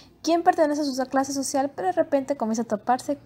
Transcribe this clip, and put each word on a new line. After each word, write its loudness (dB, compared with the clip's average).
quien 2
pertenece 4
a -2
su -2
clase -2
social, -2
pero -4
de 0
repente 0
comienza -2
a -6
toparse -2